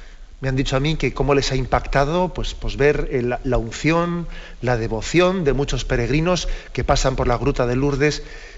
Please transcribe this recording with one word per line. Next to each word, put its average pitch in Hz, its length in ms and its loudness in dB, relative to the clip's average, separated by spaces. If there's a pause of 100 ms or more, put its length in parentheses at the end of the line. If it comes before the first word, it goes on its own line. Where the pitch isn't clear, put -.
(400)
me 135 80 -4
han 131 80 0
dicho 135 220 2
a - 20 2
mí 151 160 0
que 135 180 0
cómo 139 220 2
les 135 160 2
ha 135 60 0
impactado, 143 760 0
pues, - 200 -4
pues - 240 -4
ver 143 340 2
el, 123 320 0
la 127 140 2
unción, 170 680 0 (360)
la 123 160 0
devoción 160 640 2
de 143 80 2
muchos 135 320 0
peregrinos 143 640 0 (240)
que 120 140 -4
pasan 135 320 2
por 127 100 0
la 120 80 2
gruta 127 320 0
de 123 80 0
Lourdes 139 480 0 (340)